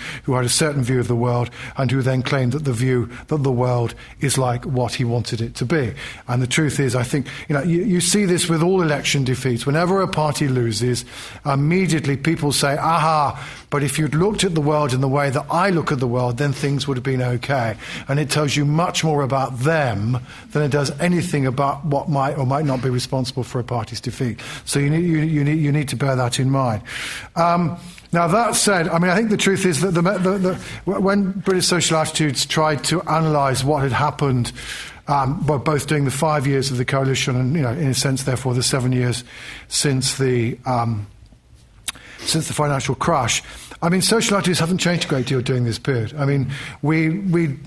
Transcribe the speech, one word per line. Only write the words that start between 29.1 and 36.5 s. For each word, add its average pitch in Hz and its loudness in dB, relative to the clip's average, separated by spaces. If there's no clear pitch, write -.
I 175 2
think 226 2
the 208 2
truth 190 2
is 151 2
that 190 2
the, 170 2
the, 190 2
the, 185 0
w-, 196 0
when 196 2
British 185 0
Social 165 2
Attitudes 156 0
tried 156 0
to 170 0
analyse 147 2
what 143 2
had 135 0
happened, 131 0
um, 143 0
by 151 2
both 147 0
doing 147 2
the 127 0
five 151 0
years 139 0